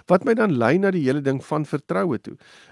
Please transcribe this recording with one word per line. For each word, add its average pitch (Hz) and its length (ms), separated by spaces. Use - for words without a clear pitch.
Wat 185 180
my 233 100
dan 214 240
lei 120 200
na 196 140
die 175 120
hele 135 180
ding 135 240
van 151 200
vertroue 170 560
toe, - 160